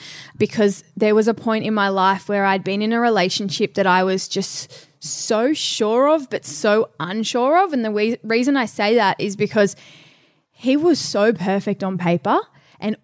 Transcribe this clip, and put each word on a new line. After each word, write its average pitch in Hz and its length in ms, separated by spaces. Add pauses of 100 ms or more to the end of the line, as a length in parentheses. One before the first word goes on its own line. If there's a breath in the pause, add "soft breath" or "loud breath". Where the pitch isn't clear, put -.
(360 loud breath)
because 208 480 (120)
there 214 200
was 214 100
a 226 80
point 220 300
in 220 100
my 202 140
life 190 400
where 202 160
I'd 190 180
been 190 180
in 214 120
a 233 80
relationship 196 720
that 185 140
I 185 160
was 190 240
just - 580 (180)
so 233 480
sure 233 560
of, 302 220
but - 140
so 220 460 (100)
unsure 240 640
of. 349 80
And 247 120
the 220 60
we-, 214 320
reason 240 340
I 247 100
say 208 280
that 208 260
is 196 140
because 208 400 (760 loud breath)
he 262 240
was 311 240
so 214 320
perfect 196 500
on 190 160
paper, 180 400 (400 soft breath)
and 214 240